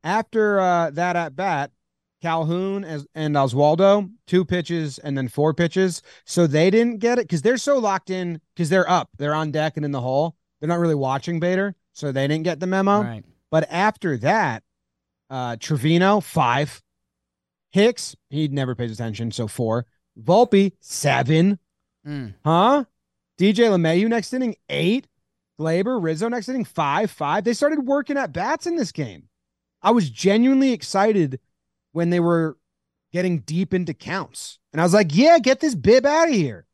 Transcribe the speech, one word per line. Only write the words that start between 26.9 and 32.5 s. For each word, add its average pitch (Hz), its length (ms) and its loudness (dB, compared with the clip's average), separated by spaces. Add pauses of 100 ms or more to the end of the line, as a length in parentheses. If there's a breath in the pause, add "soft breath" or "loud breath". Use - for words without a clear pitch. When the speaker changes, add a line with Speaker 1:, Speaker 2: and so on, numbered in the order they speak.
Speaker 1:
five. 160 320 -4
They 233 100 0
started 294 320 -2
working 277 320 -2
at 208 160 -4
bats 233 320 -6
in 339 100 -4
this 254 160 -4
game. 107 380 -10 (520)
I 202 100 2
was 208 180 2
genuinely 247 640 2
excited 196 680 0 (540)
when 170 160 -2
they 175 100 0
were 170 380 0 (560)